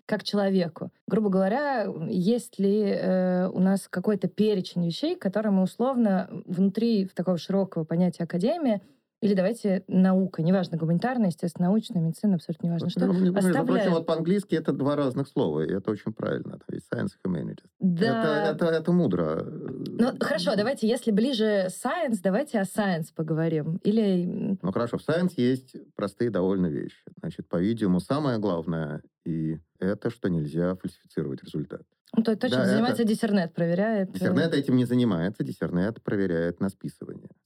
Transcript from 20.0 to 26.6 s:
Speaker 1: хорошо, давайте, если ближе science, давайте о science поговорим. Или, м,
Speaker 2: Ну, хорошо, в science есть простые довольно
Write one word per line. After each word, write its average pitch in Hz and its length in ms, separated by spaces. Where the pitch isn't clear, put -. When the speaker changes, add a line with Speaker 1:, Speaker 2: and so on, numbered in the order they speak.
Speaker 1:
хорошо, 269 360
давайте, 220 320
если 233 220
ближе 214 580
science, 262 540
давайте 208 380
о - 40
science 185 500
поговорим. 160 680
Или, 196 400
м, 190 380
Speaker 2:
Ну, 175 100
хорошо, 120 240
в 165 100
science 175 300
есть 131 400
простые 104 360
довольно 92 380